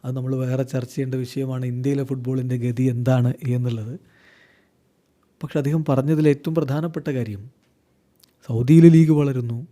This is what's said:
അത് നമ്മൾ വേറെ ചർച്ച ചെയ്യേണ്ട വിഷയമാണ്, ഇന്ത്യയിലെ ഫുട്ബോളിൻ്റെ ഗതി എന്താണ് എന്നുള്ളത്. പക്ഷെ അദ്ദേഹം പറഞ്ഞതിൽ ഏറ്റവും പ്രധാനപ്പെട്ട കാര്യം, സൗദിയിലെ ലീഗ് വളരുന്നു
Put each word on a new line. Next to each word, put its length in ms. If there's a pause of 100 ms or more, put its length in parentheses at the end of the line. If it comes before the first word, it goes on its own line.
അത് 100
നമ്മൾ 200
വേറെ 280
ചർച്ച 320
ചെയ്യേണ്ട 200
വിഷയമാണ്, 500
ഇന്ത്യയിലെ 380
ഫുട്ബോളിൻ്റെ 540
ഗതി 260
എന്താണ് 500 (100)
എന്നുള്ളത്. 560 (1400)
പക്ഷെ 140
അദ്ദേഹം 320
പറഞ്ഞതിൽ 400
ഏറ്റവും 260
പ്രധാനപ്പെട്ട 520
കാര്യം, 560 (840)
സൗദിയിലെ 420
ലീഗ് 220
വളരുന്നു 600